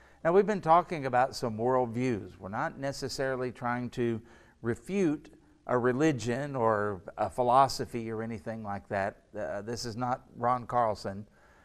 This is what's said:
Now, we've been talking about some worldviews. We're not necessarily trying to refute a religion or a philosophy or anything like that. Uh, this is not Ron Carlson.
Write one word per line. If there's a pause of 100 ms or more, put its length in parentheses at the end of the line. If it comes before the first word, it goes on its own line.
(240)
Now,
we've
been
talking
about
some
worldviews.
We're
not
necessarily
trying
to (400)
refute (380)
a
religion
or (160)
a
philosophy
or
anything
like
that. (180)
Uh,
this
is
not (140)
Ron
Carlson. (400)